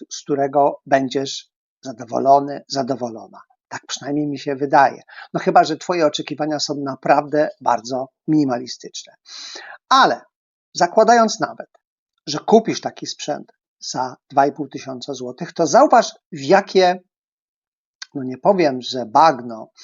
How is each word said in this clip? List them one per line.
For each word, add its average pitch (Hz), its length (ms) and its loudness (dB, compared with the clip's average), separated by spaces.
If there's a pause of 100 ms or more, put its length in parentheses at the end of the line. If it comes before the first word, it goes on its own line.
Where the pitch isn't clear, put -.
z - 140 -14
którego 143 640 0
będziesz 135 640 -2 (320)
zadowolony, 135 840 0
zadowolona. 117 720 -8 (260)
Tak - 200 -14
przynajmniej 147 400 -4
mi 143 120 -6
się 143 160 -6
wydaje. 135 460 2 (320)
No 160 60 -4
chyba 175 240 4
że 156 140 -2
twoje 175 280 0
oczekiwania 147 540 -4
są 143 160 -4
naprawdę 143 760 0 (120)
bardzo 123 460 -4 (200)
minimalistyczne. 131 840 -2 (760)
Ale 240 320 4 (520)
zakładając 220 680 4
nawet, - 300 -8 (580)
że 147 120 -6
kupisz 190 420 2
taki - 260 -10
sprzęt - 440 -10 (280)
za 127 360 -6 (140)
dwa 139 160 4
i 147 60 0
pół 143 160 -10
tysiąca 131 460 -12
złotych, 127 400 -12
to 170 140 0
zauważ, 226 480 4 (160)
w 147 100 -12
jakie, 185 580 2 (1120)
no 139 100 -8
nie 127 140 -8
powiem, 156 440 0
że 123 240 -8
bagno, 120 640 2 (140)